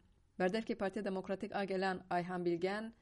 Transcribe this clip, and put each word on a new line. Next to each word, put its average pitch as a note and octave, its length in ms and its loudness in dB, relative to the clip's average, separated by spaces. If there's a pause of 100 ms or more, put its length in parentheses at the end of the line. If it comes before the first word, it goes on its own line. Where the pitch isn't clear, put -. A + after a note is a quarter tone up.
(380)
Berdevkî A3 360 2
Partiya G3 300 -2
Demokratîk F#3+ 520 -2
a G3+ 80 0
Gelan F#3+ 360 0 (100)
Ayhan F3+ 340 0
Bilgen, F#3 580 0